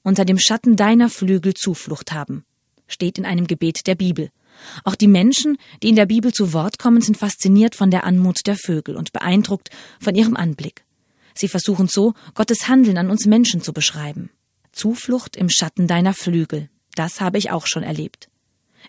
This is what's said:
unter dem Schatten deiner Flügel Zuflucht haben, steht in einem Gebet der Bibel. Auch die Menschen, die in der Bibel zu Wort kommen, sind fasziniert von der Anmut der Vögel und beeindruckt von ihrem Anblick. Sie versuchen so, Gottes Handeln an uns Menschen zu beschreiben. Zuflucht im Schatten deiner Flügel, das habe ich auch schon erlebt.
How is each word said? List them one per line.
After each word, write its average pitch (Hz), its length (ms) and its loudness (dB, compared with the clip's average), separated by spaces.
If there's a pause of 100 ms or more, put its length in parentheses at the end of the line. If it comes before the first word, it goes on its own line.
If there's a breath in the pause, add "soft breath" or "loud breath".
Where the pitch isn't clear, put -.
unter 196 220 2
dem 190 140 2
Schatten 220 380 2
deiner 226 320 4
Flügel 190 460 -2
Zuflucht - 580 -6
haben, 143 320 -10 (420)
steht - 320 -6
in 190 80 -6
einem 175 200 -2
Gebet 165 400 -4
der 185 80 2
Bibel. 165 360 -2 (540 loud breath)
Auch 196 120 -2
die 214 100 4
Menschen, 240 500 4 (260 loud breath)
die 208 60 0
in 220 80 6
der 208 100 6
Bibel 220 260 0
zu 185 200 0
Wort 165 260 -4
kommen, 233 220 4
sind 214 160 0
fasziniert 202 600 2
von 196 140 2
der 185 140 2
Anmut 180 420 0
der 202 100 0
Vögel 156 400 -6
und - 160 -10
beeindruckt 190 580 -2 (300 loud breath)
von 190 160 -4
ihrem 226 200 2
Anblick. 156 480 -6 (500)
Sie - 140 -4
versuchen 190 380 0
so, 208 280 0 (200 loud breath)
Gottes 220 320 -2
Handeln 240 320 4
an 185 120 0
uns 214 160 0
Menschen 214 360 4
zu - 100 -8
beschreiben. 151 580 -6 (420)
Zuflucht 240 640 -4
im 180 120 0
Schatten 170 380 -2
deiner 175 260 2
Flügel, 160 560 -4 (300)
das 165 220 -6
habe 190 180 -2
ich 202 140 -6
auch 165 140 -6
schon - 180 -6
erlebt. 156 440 -12 (600 soft breath)